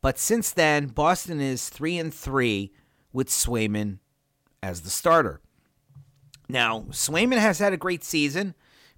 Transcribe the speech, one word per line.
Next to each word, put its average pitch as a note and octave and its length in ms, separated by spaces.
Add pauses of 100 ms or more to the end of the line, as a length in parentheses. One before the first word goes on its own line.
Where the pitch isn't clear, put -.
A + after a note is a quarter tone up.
but C3 180
since A3+ 320
then, D3+ 360
Boston D3+ 560
is C3 260
three E3 300
and D#3+ 160
three A#2 580 (400)
with C3 160
Swayman G#2+ 720 (600)
as F2 200
the F2 100
starter. D#3 500 (1080)
Now, A2+ 320 (100)
Swayman A3+ 480
has G#3 220
had G3+ 120
a F#3 40
great F3+ 260
season, D#3+ 540 (420)